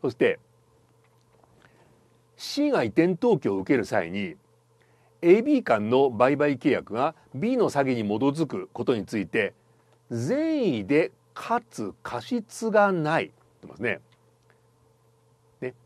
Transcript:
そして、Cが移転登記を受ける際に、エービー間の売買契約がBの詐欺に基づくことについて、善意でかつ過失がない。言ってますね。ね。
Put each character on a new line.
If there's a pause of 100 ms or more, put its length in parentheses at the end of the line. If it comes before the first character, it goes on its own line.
そ
し
て、 (2000)
C
が
移
転
登
記
を
受
け
る
際
に、 (840)
エ
ー
ビ
ー
間
の
売
買
契
約
が (180)
B
の
詐
欺
に
基 (160)
づ
く
こ
と
に
つ
い
て、 (580)
善
意
で (220)
か
つ (100)
過
失
が
な
い。
言
っ (280)
て
ま
す
ね。 (1600)
ね。 (120)